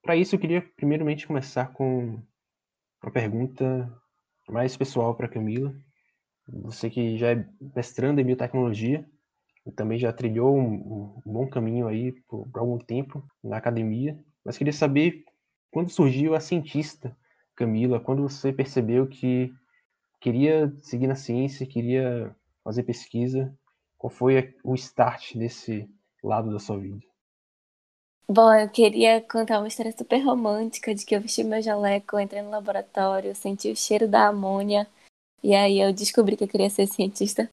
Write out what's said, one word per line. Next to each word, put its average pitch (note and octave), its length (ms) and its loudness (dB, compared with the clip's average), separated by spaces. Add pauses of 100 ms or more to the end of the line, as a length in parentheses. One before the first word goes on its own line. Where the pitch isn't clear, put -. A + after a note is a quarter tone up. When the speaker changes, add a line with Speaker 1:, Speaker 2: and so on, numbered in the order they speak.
Speaker 1:
Pra E3+ 140 2
isso, F#3 180 2
eu F#3+ 40 0
queria E3+ 240 0 (140)
primeiramente D3+ 500 -2
começar C3 460 -4
com A#2+ 500 -4 (800)
uma G#2+ 100 -10
pergunta B2 800 -2 (560)
mais B2 280 -2
pessoal A#2 380 -2
pra - 140 -6
Camila. A#2 460 -4 (720)
Você A2+ 420 -10
que A2+ 300 -2
já A#2+ 140 2
é G#2+ 140 0 (280)
mestranda C3+ 460 0
em B2+ 40 2
biotecnologia, B2+ 800 -2 (600)
e - 40 -14
também A2 280 -4
já A#2 140 0
trilhou B2 440 2
um, G#2+ 680 -4
um G#2+ 60 -10
bom B2+ 160 -2
caminho A#2+ 380 -2
aí A#2 260 -4
por, A2 360 -14
por A#2+ 120 -10
algum A#2+ 180 -2
tempo C#3 440 -8 (200)
na G#2+ 140 -8
academia, A#2+ 600 -2 (260)
mas - 140 -8
queria D3 140 0
saber D3+ 520 2 (460)
quando F3 200 -4
surgiu D3 440 4
a D3+ 60 0
cientista D3+ 760 -6 (380)
Camila, A#2 460 0
quando C3+ 220 0
você C3+ 300 -2
percebeu C3 540 0
que B2+ 460 -2 (680)
queria C#3+ 520 2 (100)
seguir B2+ 240 -4
na C3 80 0
ciência, C3+ 520 -4
queria A#2+ 680 -2 (300)
fazer A2+ 180 -4
pesquisa, B2+ 720 -4 (400)
qual B2 140 -10
foi C3 280 4
a, C3 140 -2 (120)
o B2+ 100 -2
start - 640 0
desse A2 520 -6 (340)
lado G#2+ 300 -2
da G#2 60 -6
sua G#2 200 -8
vida? G2+ 220 -10 (1300)
Speaker 2:
Bom, A3 260 8
eu G#3+ 140 6
queria A3+ 520 6
contar A3+ 380 -2
uma G#3 100 -4
história A3+ 240 -6
super A#3+ 260 0
romântica A3+ 760 -2
de G#3 100 -8
que A3 100 0
eu G3+ 60 2
vesti A3 240 -4
meu A3 160 -2
jaleco, G#3 580 0
entrei G3+ 220 -4
no G#3 100 -12
laboratório, G3 840 -2
senti G3 360 -4
o G#3+ 60 -4
cheiro G#3+ 320 2
da G#3 200 6
amônia, G3+ 580 0 (560)
e G3+ 120 4
aí G3 260 6
eu G3 120 4
descobri G#3 440 2
que G#3 80 -2
eu G3 40 -4
queria G3 220 2
ser G3 160 2
cientista. G3+ 680 -2